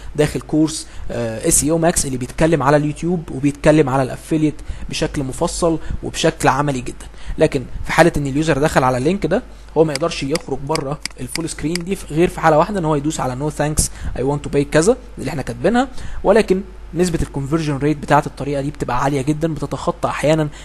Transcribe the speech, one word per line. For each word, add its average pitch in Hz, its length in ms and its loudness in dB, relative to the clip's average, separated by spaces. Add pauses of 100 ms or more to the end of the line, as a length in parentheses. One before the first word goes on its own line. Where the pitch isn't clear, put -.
(160)
داخل 147 240 0
كورس، 156 460 0 (240)
آه، 113 380 -4
اس 160 160 4
اي 151 60 2
او 165 80 2
ماكس 165 280 2
اللي 131 100 -2
بيتكلم 135 460 2
على 147 140 6
اليوتيوب 151 540 0
وبيتكلم 143 580 4
على 135 140 2
الافيليت 151 520 0 (340)
بشكل - 340 -4
مفصل 160 560 0 (240)
وبشكل - 460 0
عملي 135 320 2
جدا. - 260 -8 (320)
لكن 143 260 2 (200)
في - 80 -4
حالة 165 240 6
ان 143 100 -2
اليوزر 143 320 2
دخل 147 260 4
على 127 140 4
اللينك 165 280 0
ده 190 160 0 (340)
هو 160 80 6
ما 156 80 2
يقدرش 143 300 -2
يخرج 139 360 -2
بره 143 400 -4 (220)
الفول 151 280 -6
screen 156 260 -4
دي 180 240 -4 (120)
غير 165 180 2
في - 120 -8
حالة 156 180 6
واحدة، 185 220 2
ان 160 40 0
هو 156 100 2
يدوس 147 260 -2
على 131 300 -2
"No - 20 -2
thanks، 151 300 0 (340)
I - 40 -4
want 139 280 -2
to 123 60 -4
pay" 147 80 4 (100)
كذا 196 240 4 (220)
اللي 127 120 -6
احنا 131 120 -4
كاتبينها، 202 460 0 (360)
ولكن 196 360 4 (340)
نسبة 165 280 2
الكونفرجن 147 540 -2
ريت 143 200 2
بتاعة 143 300 2
الطريقة 143 360 -4
دي 143 80 -4
بتبقى 131 320 -2
عالية 139 200 2
جدا، 151 320 -2
بتتخطى 139 540 -4
أحيانا 151 400 2 (160)